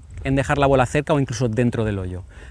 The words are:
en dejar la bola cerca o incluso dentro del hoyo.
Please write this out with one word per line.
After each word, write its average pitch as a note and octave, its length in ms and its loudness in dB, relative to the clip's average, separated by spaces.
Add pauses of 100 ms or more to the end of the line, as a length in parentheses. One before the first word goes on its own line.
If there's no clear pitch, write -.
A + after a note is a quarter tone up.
(240)
en C3+ 140 0
dejar C#3 200 0
la C#3 100 4
bola C3 180 4
cerca D3 280 0
o D3 60 2
incluso B2+ 300 -2
dentro A#2 340 0
del G#2 160 -2
hoyo. F#2 240 -8 (280)